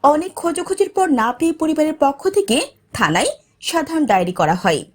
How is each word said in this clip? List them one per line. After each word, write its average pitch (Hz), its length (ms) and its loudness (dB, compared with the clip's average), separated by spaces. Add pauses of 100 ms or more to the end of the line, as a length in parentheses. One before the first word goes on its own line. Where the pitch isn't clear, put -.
অনেক 302 260 2 (100)
খোঁজাখুঁজির 349 560 -2
পর 381 100 2 (140)
না 208 80 0 (100)
পেয়ে 330 220 0
পরিবারের 311 440 0
পক্ষ 277 180 0 (140)
থেকে 392 200 0 (400)
থানায় 190 340 0 (380)
সাধারণ 320 420 0
ডায়েরি 185 300 2
করা 165 220 2
হয়। 160 180 0 (140)